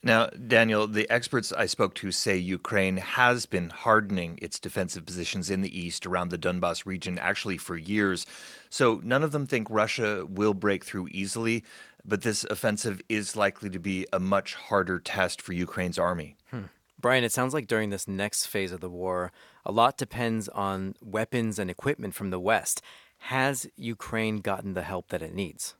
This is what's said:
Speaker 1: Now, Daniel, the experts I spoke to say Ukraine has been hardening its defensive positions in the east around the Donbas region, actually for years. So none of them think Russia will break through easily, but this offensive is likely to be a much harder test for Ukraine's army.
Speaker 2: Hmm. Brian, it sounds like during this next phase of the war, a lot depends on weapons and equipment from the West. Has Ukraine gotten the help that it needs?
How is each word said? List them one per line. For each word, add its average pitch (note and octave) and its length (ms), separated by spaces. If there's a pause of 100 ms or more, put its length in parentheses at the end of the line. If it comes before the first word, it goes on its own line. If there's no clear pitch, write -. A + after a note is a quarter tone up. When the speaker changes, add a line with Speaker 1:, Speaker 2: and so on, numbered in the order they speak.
Speaker 1:
Now, A#2 260
Daniel, A2+ 600
the G#2+ 220
experts A#2+ 420
I - 140
spoke F#2+ 300
to F#2+ 140
say F#2+ 280
Ukraine F#2 580
has B2 500
been F2 240
hardening G2 720
its - 160
defensive F2+ 480
positions F2 440
in G2 120
the G2 160
east E2+ 280
around F2+ 240
the F2+ 80
Donbas F2 480
region, F2+ 340
actually F#2+ 380
for F2 180
years. F#2+ 500 (440)
So A#2 340
none B2+ 180
of D3+ 120
them C#3+ 140
think A2+ 220
Russia G#2+ 600
will G2+ 240
break G2 320
through F2+ 260
easily, A2+ 540 (400)
but G2+ 160
this G#2+ 240
offensive G#2 640
is G#2+ 260
likely G2+ 340
to F#2 100
be F#2 340
a F#2+ 60 (160)
much G2 200
harder F#2 420
test - 440
for - 100
Ukraine's F2 480
army. F2 380 (140)
Speaker 2:
Hmm. G#2 160 (300)
Brian, B2 280
it A2 80
sounds B2+ 200
like C#3+ 140
during A2 220
this G2 180
next G2 380
phase F#2+ 260
of F2+ 80
the F#2 100
war, F2+ 440 (320)
a G2+ 80
lot A#2 240
depends A2+ 500
on G2 540
weapons A2 580
and F#2+ 100
equipment G#2+ 460
from G2 140
the F#2 100
West. F3+ 420 (460)
Has C3 380 (120)
Ukraine A2 640
gotten G2 340
the F2+ 80
help F2+ 260
that E2+ 140
it E2 120
needs? - 460